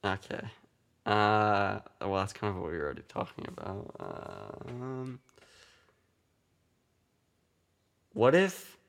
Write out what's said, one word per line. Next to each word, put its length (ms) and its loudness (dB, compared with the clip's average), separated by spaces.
Okay. 360 -2
Uh, 720 4
well, 160 0
that's 160 0
kind 220 -4
of 60 -6
what 120 -4
we 60 -4
were 60 -2
already 240 -6
talking 400 -8
about. 520 -10
Um, 1200 -10
what 220 6
if 420 2